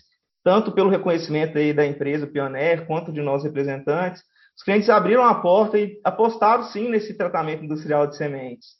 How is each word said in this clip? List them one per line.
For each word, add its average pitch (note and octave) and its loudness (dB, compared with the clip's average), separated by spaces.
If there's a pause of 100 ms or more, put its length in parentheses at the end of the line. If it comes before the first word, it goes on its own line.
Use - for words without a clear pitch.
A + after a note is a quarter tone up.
(420)
tanto G3 2
pelo F#3+ 2
reconhecimento D#3+ -2
aí D3+ 2
da D3 2
empresa C#3+ -4
Pioneer, D3 -2
quanto E3 -6
de D3 -6
nós C#3+ -2
representantes, D3 -4 (340)
os - -20
clientes G#3 0
abriram G#3+ 4
a A3+ 6
porta G#3 2
e G#3 -4
apostaram A3+ 2
sim A3 -6
nesse G#3+ -2
tratamento D#3 -4
industrial D3+ 0
de C#3+ -6
sementes. C3+ -8 (120)